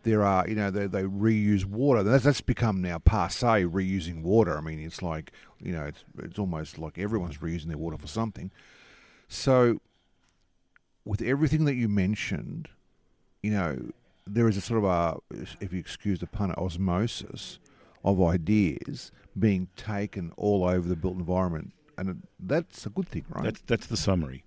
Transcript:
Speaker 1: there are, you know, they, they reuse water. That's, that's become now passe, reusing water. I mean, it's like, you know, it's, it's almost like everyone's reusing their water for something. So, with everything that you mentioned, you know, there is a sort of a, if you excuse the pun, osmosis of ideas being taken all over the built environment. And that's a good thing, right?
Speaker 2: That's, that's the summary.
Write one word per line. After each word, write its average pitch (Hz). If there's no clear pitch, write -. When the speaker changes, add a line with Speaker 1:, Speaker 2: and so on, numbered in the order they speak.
Speaker 1:
there 107
are, 95
you 110
know, 101
they, 101
they 95
reuse 104
water. 113
That's, 113
that's 139
become 107
now 87
passe, 107
reusing 87
water. 90
I -
mean, 78
it's 80
like, 80
you -
know, 80
it's, 76
it's -
almost 82
like 80
everyone's 90
reusing 82
their 80
water 80
for 76
something. 113
So, 123
with 104
everything 143
that 143
you 120
mentioned, 104
you 107
know, 76
there 113
is 101
a 98
sort 113
of -
a, 85
if 92
you 90
excuse 92
the 90
pun, 95
osmosis 90
of 95
ideas 85
being 92
taken 101
all 101
over 90
the 90
built 90
environment. 90
And 92
that's 113
a 107
good 185
thing, -
right? -
Speaker 2:
That's, 110
that's -
the 113
summary. 76